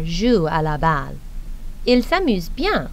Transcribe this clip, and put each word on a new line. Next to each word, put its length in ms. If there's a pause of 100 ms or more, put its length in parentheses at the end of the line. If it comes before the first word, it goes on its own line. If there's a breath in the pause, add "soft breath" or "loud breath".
jouent 420
à 160
la 160
balle. 380 (720)
Ils 160
s'amusent 480
bien. 420